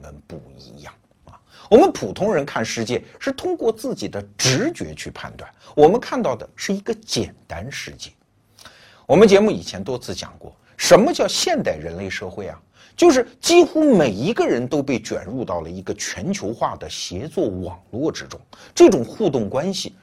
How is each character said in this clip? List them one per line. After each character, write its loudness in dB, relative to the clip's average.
们 -18
不 -16
一 -20
样 -20
啊。 -20
我 8
们 8
普 -8
通 -2
人 0
看 -6
世 -4
界 -2
是 -4
通 -4
过 0
自 -6
己 -8
的 -8
直 0
觉 -10
去 -14
判 -16
断， -18
我 8
们 4
看 -6
到 -2
的 -14
是 -6
一 -8
个 -6
简 -6
单 -12
世 -12
界。 -18
我 4
们 10
节 8
目 2
以 -6
前 -12
多 -6
次 -10
讲 -14
过， -20
什 6
么 4
叫 -2
现 -2
代 -4
人 -10
类 -8
社 -10
会 -12
啊？ -16
就 8
是 2
几 6
乎 4
每 4
一 -2
个 0
人 -2
都 0
被 -2
卷 -8
入 -8
到 -6
了 -10
一 -10
个 -8
全 -8
球 -6
化 -4
的 -14
协 -10
作 -2
网 -8
络 -4
之 -14
中， -18
这 8
种 4
互 -2
动 -2
关 -4
系 -10